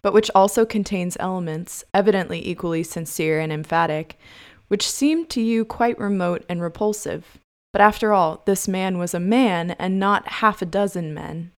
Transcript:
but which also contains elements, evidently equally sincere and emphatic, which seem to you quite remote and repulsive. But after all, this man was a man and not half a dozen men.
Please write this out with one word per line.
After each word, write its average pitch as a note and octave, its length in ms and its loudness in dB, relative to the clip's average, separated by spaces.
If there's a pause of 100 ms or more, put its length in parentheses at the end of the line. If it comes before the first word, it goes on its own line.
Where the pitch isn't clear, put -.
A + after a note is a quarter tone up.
but G3+ 100 0
which G#3+ 240 6
also G3+ 300 6
contains F#3+ 560 -2
elements, F3 720 -6
evidently F#3+ 520 2
equally E3+ 380 -4
sincere D#3+ 560 -2
and D#3 140 -4
emphatic, D#3+ 680 -2 (480)
which - 240 -2
seem D#4+ 360 0
to - 140 -6
you A3+ 220 0
quite A#3 340 -2
remote F#3 520 -2
and E3+ 120 -4
repulsive. F3 760 -6 (340)
But G3+ 100 2
after G#3+ 300 4
all, E3+ 340 2
this G3 220 0
man F#3 300 -2
was F3 160 -4
a F3 80 -4
man F#3 580 2
and F#3+ 220 -2
not G3 260 0
half - 340 0
a F#3 40 -2
dozen F3+ 480 -2
men. E3 460 -10